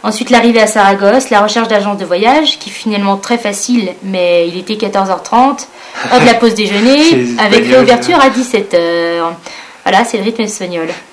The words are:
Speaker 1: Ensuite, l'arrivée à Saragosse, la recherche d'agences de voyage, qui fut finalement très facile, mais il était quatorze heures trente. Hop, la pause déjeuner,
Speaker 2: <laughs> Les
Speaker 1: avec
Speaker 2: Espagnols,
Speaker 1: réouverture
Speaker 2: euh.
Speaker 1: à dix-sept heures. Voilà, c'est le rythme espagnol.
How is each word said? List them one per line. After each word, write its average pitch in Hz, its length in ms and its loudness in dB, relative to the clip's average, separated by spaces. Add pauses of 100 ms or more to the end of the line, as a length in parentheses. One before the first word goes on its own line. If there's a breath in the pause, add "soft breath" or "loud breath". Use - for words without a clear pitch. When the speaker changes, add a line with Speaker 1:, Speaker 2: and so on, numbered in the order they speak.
Speaker 1:
Ensuite, 220 280 -4
l'arrivée 233 320 4
à 208 60 4
Saragosse, 202 600 2
la 208 120 2
recherche 214 260 0
d'agences 202 300 -2
de 190 80 -8
voyage, 226 520 0
qui - 120 -14
fut - 140 -14
finalement 202 340 -2
très 240 200 -2
facile, 208 540 -4 (100)
mais 175 460 0
il 175 100 -8
était 214 200 -6
quatorze 202 320 -2
heures 180 140 -4
trente. 254 440 0 (460 loud breath)
Hop, 247 120 4
la 233 100 6
pause 233 200 2
déjeuner, 226 560 2
Speaker 2:
<laughs> - 0 -
Les 240 260 0
Speaker 1:
avec 220 220 2
Speaker 2:
Espagnols, 247 160 2
Speaker 1:
réouverture 254 420 4
Speaker 2:
euh. 269 100 4
Speaker 1:
à - 20 4
dix-sept 226 460 -2
heures. 170 580 -2 (500 loud breath)
Voilà, 202 220 2
c'est 233 120 -6
le 196 60 -4
rythme 226 200 -4
espagnol. 175 440 -6 (260)